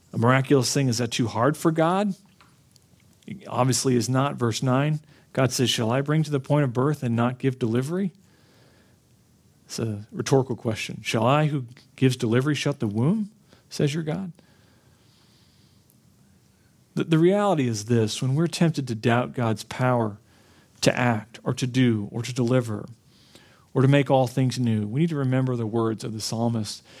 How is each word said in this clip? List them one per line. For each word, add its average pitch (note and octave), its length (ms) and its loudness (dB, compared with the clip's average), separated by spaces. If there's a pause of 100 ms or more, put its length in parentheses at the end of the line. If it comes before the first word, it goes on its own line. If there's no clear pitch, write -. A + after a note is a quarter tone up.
(140)
a A#2 40 -6
miraculous C3 540 4
thing, C#3 160 0
is A#2 120 0
that A#2 120 -4
too B2 160 -2
hard A#2 300 0
for E3+ 140 0
God?" F3+ 440 0 (1120)
It - 200 -14
obviously B2+ 500 2
is A2 100 0
not. C3 300 0
Verse A#2 260 -2
nine, C#3 380 2 (320)
God C3 180 2
says, A#2+ 180 0
"Shall A#2 220 0
I C3 80 0
bring D3+ 240 0
to D3+ 80 -4
the C#3+ 80 0
point C#3+ 240 2
of B2+ 80 0
birth C#3 320 0
and A#2 120 -2
not B2 240 0
give B2+ 200 -2
delivery?" C#3 540 -2 (1600)
It's - 80 -10
a G#2+ 340 -6
rhetorical B2+ 440 0
question. A#2+ 480 -6
"Shall A#2 240 0
I D3 180 4
who C#3 220 -4 (280)
gives C3 200 2
delivery B2+ 400 0
shut C#3 240 -4
the A#2 80 -2
womb?" E3 420 0 (400)
says D3 240 -2
your E3 80 -4
God. D#3+ 300 -6 (2750)
The, C#3+ 80 -2
the D#3+ 160 2
reality F3+ 480 2
is G#2 180 -4
this, A2+ 340 0
when C3 140 -2
we're E3 140 0
tempted D#3+ 400 0
to A#2 80 -4
doubt A#2+ 400 0
God's A2+ 280 -2
power A#2+ 540 -2 (640)
to C3 160 2
act A#2+ 460 -2
or C3 100 -2
to C3 140 -4
do A#2 440 0
or A#2+ 120 -8
to A#2+ 100 -10
deliver A#2+ 540 -2 (880)
or C3 80 4
to C3 40 6
make C#3+ 220 4
all C3 160 4
things B2+ 320 -2
new, A2 300 0
we B2 140 -2
need E3+ 80 2
to D#3+ 60 -4
remember C3 400 0
the A#2 120 -4
words A2+ 360 -2
of A#2+ 100 -8
the A2 60 -8
psalmist A#2 640 -4 (180)